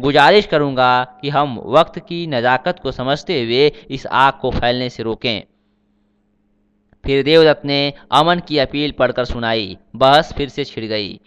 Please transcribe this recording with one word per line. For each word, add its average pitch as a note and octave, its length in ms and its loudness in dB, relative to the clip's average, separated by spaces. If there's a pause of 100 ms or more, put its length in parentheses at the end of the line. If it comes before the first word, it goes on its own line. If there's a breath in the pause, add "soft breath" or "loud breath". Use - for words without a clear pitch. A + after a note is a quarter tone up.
गुजारिश D3 460 4
करूंगा B2+ 580 0
कि - 240 -12
हम C#3+ 380 -4
वक्त D#3 320 0
की E3+ 280 -10
नज़ाकत C3+ 560 -2
को F3 100 -6
समझते C#3 520 -4
हुए C3 280 2 (180 loud breath)
इस C3+ 160 -10
आग C3+ 260 2
को - 180 -4
फैलने B2 400 -2
से - 120 -12
रोकें।" A2 400 -6 (1600)
फिर C3+ 200 0
देवदत्त D#3 400 4
ने C#3+ 280 -2 (200 loud breath)
अमन E3 260 2
की D3+ 200 -4
अपील C#3+ 340 -2
पढ़कर B2 320 -2
सुनाई। A2+ 540 -6 (180)
बहस C3+ 360 2
फिर C#3+ 160 -6
से C#3+ 160 -8
छिड़ A2+ 200 -12
गई। G#2+ 420 -6